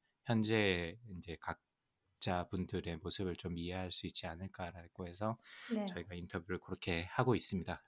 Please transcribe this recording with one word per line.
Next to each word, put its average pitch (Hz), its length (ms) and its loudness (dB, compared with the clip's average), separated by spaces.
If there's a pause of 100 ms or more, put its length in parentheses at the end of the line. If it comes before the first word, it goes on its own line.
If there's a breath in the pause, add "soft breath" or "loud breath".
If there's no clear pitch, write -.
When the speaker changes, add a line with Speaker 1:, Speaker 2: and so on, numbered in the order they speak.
(240)
Speaker 1:
현재 104 720 4 (220)
이제 85 180 -8 (840)
각자분들의 90 800 0
모습을 87 380 -2
좀 87 220 -2
이해할 90 320 -2
수 - 160 -4
있지 - 200 -2
않을까라고 87 800 -6
해서 104 320 0 (360 loud breath)
Speaker 2:
네. 208 120 0
Speaker 1:
저희가 92 280 -6
인터뷰를 87 460 -2
그렇게 87 480 0
하고 127 260 6
있습니다. 90 380 0
Speaker 2:
네. 82 160 -4